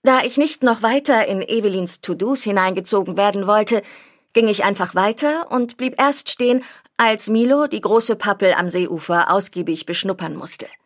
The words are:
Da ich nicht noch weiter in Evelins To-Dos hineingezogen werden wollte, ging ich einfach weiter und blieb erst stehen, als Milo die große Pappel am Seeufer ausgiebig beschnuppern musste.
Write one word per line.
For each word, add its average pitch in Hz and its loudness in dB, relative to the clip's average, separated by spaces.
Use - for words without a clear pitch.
Da 262 4
ich 247 -2
nicht 302 0
noch 240 2
weiter 240 2
in 190 -4
Evelins 196 -2
To-Dos 202 -4
hineingezogen 190 0
werden 202 0
wollte, 214 2
ging 226 4
ich 202 0
einfach 196 -2
weiter 254 0
und 240 -2
blieb 254 -4
erst 277 0
stehen, 247 0
als 220 2
Milo 247 2
die 208 -6
große 226 2
Pappel 196 2
am 175 0
Seeufer 170 -2
ausgiebig 175 -2
beschnuppern 175 -6
musste. 151 -8